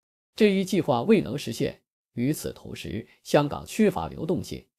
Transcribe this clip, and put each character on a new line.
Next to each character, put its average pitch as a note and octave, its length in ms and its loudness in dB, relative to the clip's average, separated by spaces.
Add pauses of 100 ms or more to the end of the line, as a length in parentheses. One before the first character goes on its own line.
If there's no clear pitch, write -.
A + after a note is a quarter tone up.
(360)
这 G#3+ 160 6
一 G3 120 2
计 F#3+ 160 0
划 B2+ 220 2
未 G3+ 180 6
能 G#2 160 -4
实 C3 160 -8
现。 - 280 -4 (340)
与 B2 180 0
此 C#2+ 200 -6
同 - 220 -14
时， - 320 -8 (180)
香 D3 240 4
港 - 180 -8
缺 G#3+ 240 2
乏 D#2+ 180 -4
流 - 160 -8
动 D#3+ 180 -2
性， C2 220 -12 (140)